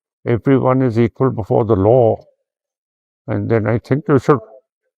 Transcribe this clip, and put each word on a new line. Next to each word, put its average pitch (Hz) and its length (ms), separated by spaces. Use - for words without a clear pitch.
everyone 127 600
is 117 160
equal 120 320
before 113 340
the 107 100
law. 107 400
And 107 240
then 110 160
I 113 140
think - 280
you 143 120
should, 139 200